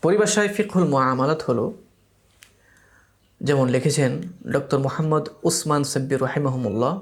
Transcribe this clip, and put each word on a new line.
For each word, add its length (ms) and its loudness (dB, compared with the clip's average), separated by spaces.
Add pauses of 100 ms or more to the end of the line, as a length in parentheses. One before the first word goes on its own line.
পরিভাষায় 540 2
ফিকহুল 380 0
মুআমালাত 500 2
হলো, 220 0 (1800)
যেমন 280 2
লিখেছেন 420 2 (400)
ডক্টর 280 0
মোহাম্মদ 460 0 (180)
উসমান 400 0
সাব্বির 420 -2
রাহিমাহুমুল্লাহ 760 -2